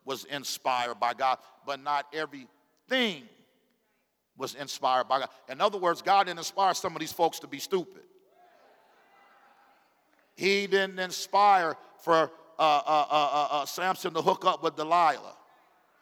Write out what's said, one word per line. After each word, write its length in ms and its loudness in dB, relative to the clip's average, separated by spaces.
was 220 -6
inspired 760 -4
by 140 0
God, 240 0
but 160 -8
not 320 -2
everything 1120 -6
was 200 -8
inspired 520 0
by 120 2
God. 100 -6
In 140 -6
other 160 0
words, 240 0
God 240 4
didn't 140 -8
inspire 340 0
some 200 -6
of 60 -6
these 120 -8
folks 260 0
to 80 -18
be 120 -10
stupid. 440 -4
He 320 0
didn't 320 0
inspire 800 2
for, 340 4
uh, 40 2
uh, 480 2
uh, 220 2
uh, 180 0
uh, 160 -4
Samson 480 -4
to 80 -2
hook 240 2
up 160 0
with 140 -2
Delilah. 600 2